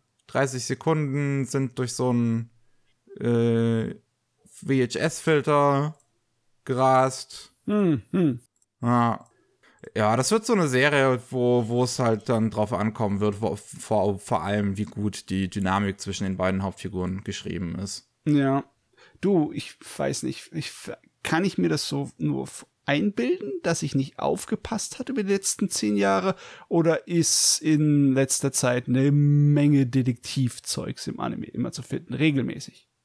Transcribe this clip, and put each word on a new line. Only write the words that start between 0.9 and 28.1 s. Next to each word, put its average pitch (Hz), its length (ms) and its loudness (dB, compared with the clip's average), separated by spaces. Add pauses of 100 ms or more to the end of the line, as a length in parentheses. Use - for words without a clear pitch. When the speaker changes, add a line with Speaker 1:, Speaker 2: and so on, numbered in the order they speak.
Speaker 1:
sind 131 340 -4
durch 123 140 -4
so 127 160 0
einen, 117 420 0 (680)
äh, 117 760 0 (680)
V-H-S-Filter 143 1300 2 (680)
gerast. 131 880 2 (120)
Speaker 2:
Hm, 190 360 2 (100)
hm. 147 280 2 (420)
Speaker 1:
Ja. 120 440 2 (680)
Ja, 110 220 2
das 139 140 0
wird 220 140 2
so 254 60 -2
eine 180 160 2
Serie, 135 640 2
wo, 123 400 2
wo 123 160 2
es 120 140 -4
halt 113 280 0
dann 113 240 2
drauf 107 220 -2
ankommen 104 480 -2
wird, 104 200 -2
wo, 101 140 -2
vor, 101 640 -2
vor 90 240 -4
allem, 101 340 -2
wie 104 60 -4
gut - 460 -6
die 95 200 -2
Dynamik 98 520 -2
zwischen 98 240 -6
den 95 100 -2
beiden 95 260 0
Hauptfiguren 92 640 -6
geschrieben 87 560 -8
ist. - 320 -12 (140)
Speaker 2:
Ja. 139 400 2 (560)
Du, 170 320 2
ich - 240 -12 (200)
weiß 139 260 -4
nicht, - 280 -8
ich, 156 220 -8 (500)
kann 170 220 0
ich 185 120 -2
mir 180 120 0
das 151 180 -2
so 139 300 -6
nur 139 260 -2
f-, - 220 -14 (200)
einbilden, 240 680 -2 (100)
dass 170 180 -2
ich 147 140 -4
nicht 139 240 -2
aufgepasst - 800 -4
hatte 262 140 -8
über 220 100 -2
die 196 80 -4
letzten 196 380 -2
zehn 208 260 -2
Jahre? 196 400 2 (320)
Oder 165 400 2
ist - 540 2
in 147 520 4